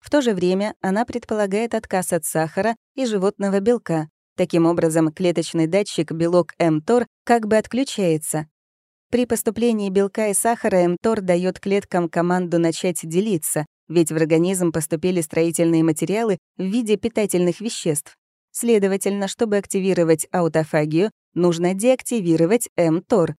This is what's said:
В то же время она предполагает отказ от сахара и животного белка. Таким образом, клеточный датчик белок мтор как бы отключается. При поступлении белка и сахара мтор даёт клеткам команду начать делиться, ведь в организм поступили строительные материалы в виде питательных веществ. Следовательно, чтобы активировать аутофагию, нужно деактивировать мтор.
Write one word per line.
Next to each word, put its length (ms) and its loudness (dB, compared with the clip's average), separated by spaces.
В 100 -14
то 120 2
же 100 0
время 480 0
она 240 0
предполагает 720 -4
отказ 380 -4
от 120 -2
сахара 520 -2
и 100 -4
животного 560 0
белка. 480 0
Таким 280 2
образом, 480 2
клеточный 540 0
датчик 460 -2
белок 460 0
мтор 480 2
как 240 2
бы 80 2
отключается. 880 -2
При 160 2
поступлении 640 -2
белка 380 0
и 60 -2
сахара 520 2
мтор 340 0
даёт 380 0
клеткам 500 -2
команду 520 0
начать 420 -2
делиться, 640 -2
ведь 240 2
в 40 -2
организм 540 2
поступили 500 -2
строительные 640 0
материалы 560 0
в 60 -8
виде 340 0
питательных 640 -2
веществ. 540 -6
Следовательно, 720 0
чтобы 300 -2
активировать 760 0
аутофагию, 800 0
нужно 400 2
деактивировать 1000 2
мтор. 640 2